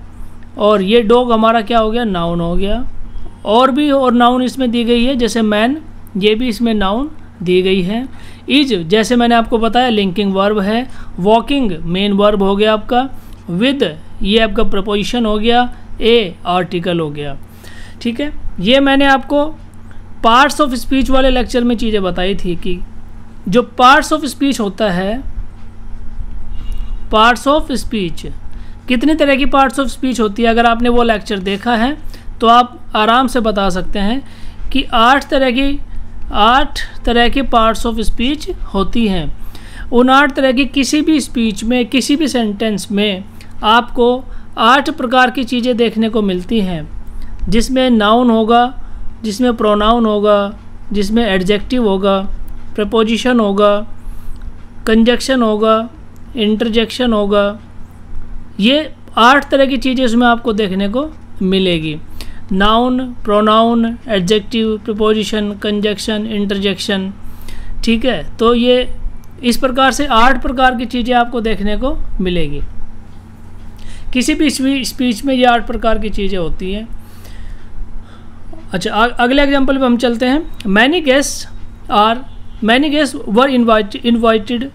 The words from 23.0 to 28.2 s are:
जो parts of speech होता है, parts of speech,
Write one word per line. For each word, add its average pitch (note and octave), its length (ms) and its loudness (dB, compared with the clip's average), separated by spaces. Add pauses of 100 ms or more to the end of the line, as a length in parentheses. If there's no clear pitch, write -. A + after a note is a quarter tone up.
जो A#3+ 320 2
parts C#4 320 6
of D4+ 220 -4
speech C#4 260 0
होता G3+ 300 -2
है, F#3+ 320 -2 (1900)
parts A3+ 340 4
of D#4 220 2
speech, G#3 560 -4 (640)